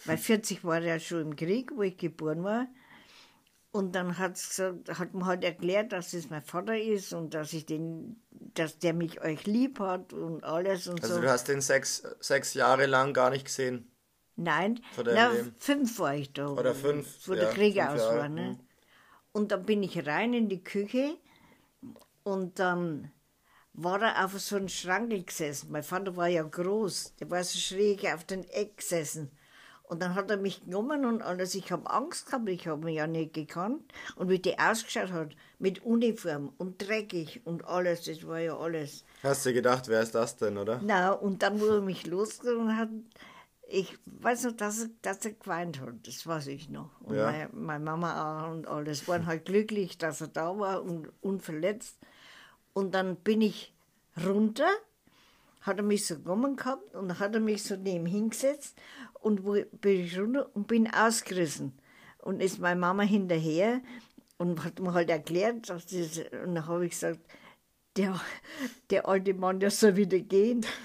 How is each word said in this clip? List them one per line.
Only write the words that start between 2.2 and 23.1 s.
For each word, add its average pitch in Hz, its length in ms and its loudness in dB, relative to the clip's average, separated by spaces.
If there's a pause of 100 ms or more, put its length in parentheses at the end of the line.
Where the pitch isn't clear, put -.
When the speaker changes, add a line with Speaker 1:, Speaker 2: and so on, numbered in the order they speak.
Speaker 1:
war. 226 220 0 (1080)
Und 190 240 0
dann 180 220 0
hat 185 180 -2
sie - 120 -8
gesagt, 175 520 -4
hat 180 140 -6
man 180 120 -2
halt 180 160 0
erklärt, 180 500 0
dass 180 200 -4
das 170 180 -8
mein 151 140 -6
Vater 208 360 -2
ist 214 320 -2
und 165 220 -6
dass 156 180 -4
ich 160 140 -6
den, 160 640 -6
dass - 480 -6
der 165 160 2
mich 165 260 -2
euch 156 260 -2
lieb 247 340 2
hat 185 320 -4
und 165 320 -6
alles 180 420 0
und 175 160 -4
Speaker 2:
Also - 140 0
Speaker 1:
so. 117 40 0
Speaker 2:
du 123 80 4
hast 123 200 4
den 139 120 2
sechs, 135 440 2 (160)
sechs 135 340 0
Jahre 131 320 6
lang 135 260 4
gar 127 180 6
nicht 135 160 -2
gesehen? 123 440 -2 (460)
Speaker 1:
Nein, 175 440 0 (120)
Speaker 2:
Von - 120 -4
deinem - 120 4
Speaker 1:
na, 233 160 8
Speaker 2:
Leben? 240 260 -2
Speaker 1:
fünf 285 400 0
war 147 160 2
ich 143 180 -4
da, 143 180 -4
Speaker 2:
Oder 127 240 2
fünf, 143 520 -2
Speaker 1:
wo 180 80 -2
Speaker 2:
ja, 175 60 2
Speaker 1:
der 175 120 4
Krieg 202 220 6
Speaker 2:
fünf 175 140 2
Speaker 1:
aus 143 120 0
Speaker 2:
Jahre. 113 180 4
Speaker 1:
war, 143 100 0
ne? 165 220 -4
Speaker 2:
Hm. - 80 -8 (760)
Speaker 1:
Und 208 200 0
dann 190 140 0
bin 208 160 4
ich 170 240 -2
rein 190 280 2
in 233 140 4
die 190 140 -4
Küche 254 540 -2 (1080)
und 190 360 -2
dann 175 520 0 (640)